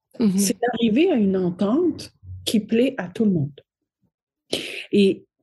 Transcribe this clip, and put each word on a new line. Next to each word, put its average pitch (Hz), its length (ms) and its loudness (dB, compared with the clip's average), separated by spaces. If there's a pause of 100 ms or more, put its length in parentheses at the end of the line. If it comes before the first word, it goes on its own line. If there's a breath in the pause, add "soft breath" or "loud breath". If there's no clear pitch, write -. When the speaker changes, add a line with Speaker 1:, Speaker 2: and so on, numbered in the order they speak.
(200)
Speaker 1:
Mm-hmm. 196 180 2
Speaker 2:
C'est 196 220 0
d'arriver 247 500 2
à 311 40 2
une 196 240 2
entente 208 760 -2 (320)
qui 220 160 0
plaît 240 380 0
à 185 100 -8
tout - 160 -4
le 202 80 2
monde. 143 280 -4 (1300 loud breath)
Et 196 320 2 (180)